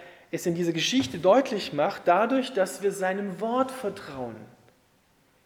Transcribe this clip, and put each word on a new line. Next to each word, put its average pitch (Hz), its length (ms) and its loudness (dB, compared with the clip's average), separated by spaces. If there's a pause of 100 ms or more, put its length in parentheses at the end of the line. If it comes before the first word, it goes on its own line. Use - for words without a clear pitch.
(300)
es 160 160 -4
in 170 100 2
dieser 170 180 0
Geschichte 180 460 0
deutlich 208 520 4
macht, 156 340 0
dadurch, 226 460 4
dass 185 320 -2
wir 196 80 2
seinem 190 480 -4
Wort 247 320 0
vertrauen, 135 640 -8 (1120)